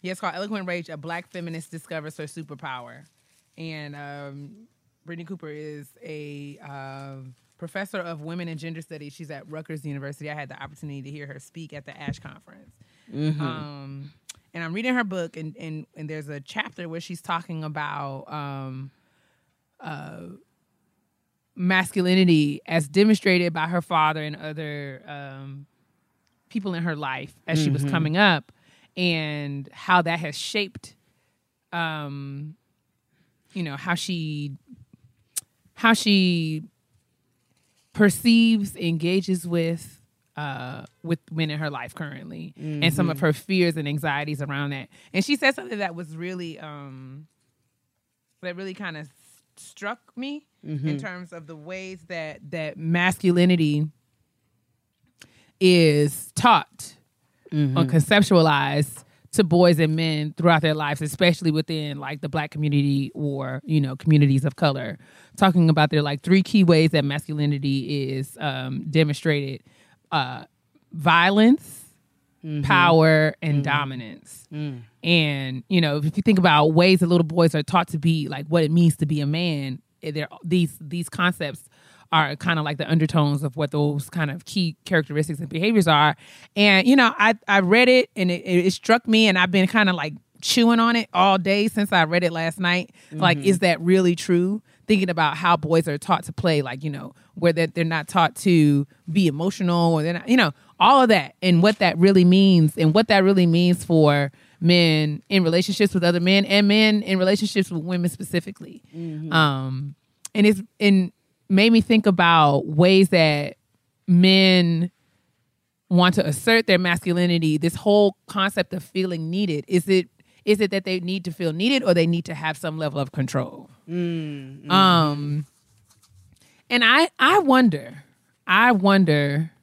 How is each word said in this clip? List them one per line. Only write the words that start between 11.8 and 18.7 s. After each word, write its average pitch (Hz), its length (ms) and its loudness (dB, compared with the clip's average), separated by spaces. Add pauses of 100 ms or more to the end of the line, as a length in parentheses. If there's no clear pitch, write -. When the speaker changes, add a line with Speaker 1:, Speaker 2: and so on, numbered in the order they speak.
Speaker 1:
the 143 140 -20
ash 143 200 -12
conference. - 520 -20 (420)
Speaker 2:
Mm-hmm. 151 280 -6
Speaker 1:
Um, 143 720 -12 (400)
and 170 100 -12
I'm 165 100 -10
reading 240 220 -4
her 240 80 -6
book, 180 340 -10
and, 160 200 -14
and, 156 280 -14 (100)
and 156 140 -16
there's 156 180 -14
a 147 120 -16
chapter 185 500 -12
where 165 120 -12
she's 170 200 -16
talking 170 420 -8
about, 147 680 -10
um, 135 580 -12 (920)